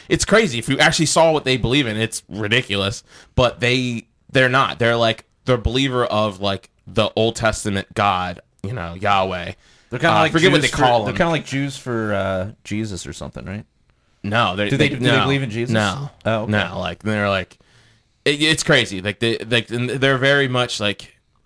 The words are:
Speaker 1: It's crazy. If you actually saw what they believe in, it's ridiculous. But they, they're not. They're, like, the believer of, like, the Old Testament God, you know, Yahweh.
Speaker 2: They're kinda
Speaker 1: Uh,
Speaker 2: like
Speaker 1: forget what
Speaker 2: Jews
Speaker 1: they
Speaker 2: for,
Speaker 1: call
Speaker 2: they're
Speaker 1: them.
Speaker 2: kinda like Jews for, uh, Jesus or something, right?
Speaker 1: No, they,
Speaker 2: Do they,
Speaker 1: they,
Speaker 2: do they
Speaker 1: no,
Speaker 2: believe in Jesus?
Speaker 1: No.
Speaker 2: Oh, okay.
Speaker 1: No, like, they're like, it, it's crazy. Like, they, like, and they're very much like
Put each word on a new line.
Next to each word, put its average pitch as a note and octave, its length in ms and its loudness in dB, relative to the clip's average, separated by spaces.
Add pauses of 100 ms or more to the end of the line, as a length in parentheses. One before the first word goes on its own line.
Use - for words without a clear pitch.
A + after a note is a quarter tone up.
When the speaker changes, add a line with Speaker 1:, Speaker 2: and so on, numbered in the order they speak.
Speaker 1:
It's - 160 0
crazy. F#3+ 340 2
If - 100 -8
you C3+ 80 0
actually D#3 300 2
saw E3 240 4
what D3 140 0
they C3 120 2
believe B2 300 0
in, G#2+ 100 -4
it's A2 320 -4
ridiculous. G2+ 760 -2 (320)
But B2 260 2
they, B2 460 -2 (220)
they're B2+ 200 4
not. C3 300 2
They're, A#2 180 2
like, A2+ 280 0 (200)
the B2+ 120 4
believer B2 480 0
of, G#2 360 -2
like, G2 280 -2 (160)
the G2+ 300 0
Old A2+ 220 2
Testament G#2 580 -2
God, F2+ 460 0 (220)
you G2 100 -8
know, E2+ 200 -8
Yahweh. F#2+ 600 0 (360)
Speaker 2:
They're B2 100 -8
kinda E3 160 2
Speaker 1:
Uh, G#2 40 4
Speaker 2:
like D3+ 140 4
Speaker 1:
forget E3 180 4
what D3 100 4
Speaker 2:
Jews B2+ 100 2
Speaker 1:
they - 60 -2
Speaker 2:
for, - 60 2
Speaker 1:
call A#2+ 220 6
Speaker 2:
they're - 80 -2
Speaker 1:
them. - 40 -6
Speaker 2:
kinda E3+ 140 2
like D3 140 -2
Jews C#3 320 -6
for, A2 360 -4
uh, G2 380 -2 (140)
Jesus G#2 420 -6
or D2 60 -10
something, C2+ 320 -12
right? G2 200 -10 (580)
Speaker 1:
No, G2+ 340 0
they, G#2 120 0
Speaker 2:
Do C#3 60 0
they, C#3+ 140 2
Speaker 1:
they, C#3 60 -6
Speaker 2:
do B2 100 -2
they B2 100 4
Speaker 1:
no, G#2+ 80 2
Speaker 2:
believe C#3 200 0
in A#2+ 80 -6
Jesus? A2+ 220 -4
Speaker 1:
No. A2 360 0 (160)
Speaker 2:
Oh, A2 160 0
okay. G#2 100 -4
Speaker 1:
No, F#2+ 280 -2
like, F2 220 -6
they're G#2 280 -2
like, F#2+ 280 -4 (680)
it, D3 160 0
it's D#3 220 2
crazy. A2 380 2
Like, G2+ 180 -4
they, A#2 180 0
like, A2+ 320 -2
and A#2+ 200 -2
they're C3+ 280 2
very C#3 320 2
much B2 320 -2
like G#2 320 -4 (320)